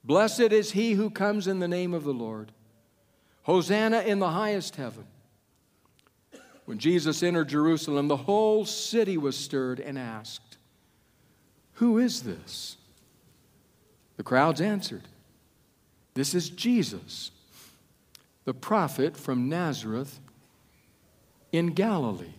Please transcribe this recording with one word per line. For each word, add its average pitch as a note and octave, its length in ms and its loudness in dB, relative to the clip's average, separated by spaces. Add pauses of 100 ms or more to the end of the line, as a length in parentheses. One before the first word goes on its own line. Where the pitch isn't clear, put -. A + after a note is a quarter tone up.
Blessed G3+ 380 2
is G#3+ 320 4
he A3 220 2
who G#3 160 2
comes G#3 360 -2
in F#3+ 140 -2
the F3 80 -2
name F3+ 260 -2
of D#3 120 -4
the C#3+ 80 -2
Lord. A2 400 -8 (880)
Hosanna G#3 560 4
in G3+ 200 2
the F3+ 100 2
highest G3+ 480 -2
heaven." A2+ 280 -10 (1600)
When A2 140 -10
Jesus D#3 420 2
entered F3 280 2
Jerusalem, D3 580 2
the C#3+ 100 2
whole G#3+ 480 2
city G#3+ 520 0
was C#3 180 -2
stirred B2+ 440 -4
and C3+ 200 -10
asked, A2+ 580 -14 (1160)
"Who A#3 240 4
is A#3+ 240 0
this?" - 560 -12 (1400)
The - 80 -10
crowds D3+ 380 4
answered, F#3+ 480 -4 (1040)
"This C#3 200 -2
is E3+ 160 0
Jesus, F3+ 840 -2 (1120)
the B2+ 80 -2
prophet D3 640 0
from B2+ 320 -2
Nazareth C3+ 720 -4 (1300)
in E3 220 0
Galilee." B2 640 -2